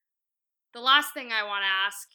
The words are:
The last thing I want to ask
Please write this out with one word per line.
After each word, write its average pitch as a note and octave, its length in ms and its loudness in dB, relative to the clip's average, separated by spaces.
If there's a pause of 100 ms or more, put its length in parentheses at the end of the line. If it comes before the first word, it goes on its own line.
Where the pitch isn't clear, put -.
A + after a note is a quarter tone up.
(720)
The A#3+ 80 -14
last C#4+ 320 4
thing B3+ 180 -10
I A3 140 -2
want G3+ 180 -4
to G3 240 0
ask - 280 -12